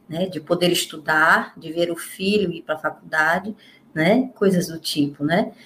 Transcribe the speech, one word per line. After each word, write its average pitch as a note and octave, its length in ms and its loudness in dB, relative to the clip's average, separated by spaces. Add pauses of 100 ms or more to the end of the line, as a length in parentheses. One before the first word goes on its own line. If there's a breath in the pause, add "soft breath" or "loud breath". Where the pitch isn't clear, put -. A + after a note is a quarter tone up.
né, E3+ 160 -4
de F3 160 -8
poder F3 300 0
estudar, D#3+ 840 0
de D#3 160 -12
ver E3+ 200 0
o E3+ 40 -4
filho F#3+ 560 -2
ir E3 120 -10
pra D#3 120 -4
faculdade, D#3+ 800 -2 (380 soft breath)
né, G3+ 420 2
coisas F3+ 320 2
do E3 120 -10
tipo, C#3+ 440 -2
né? F3 280 0 (140 loud breath)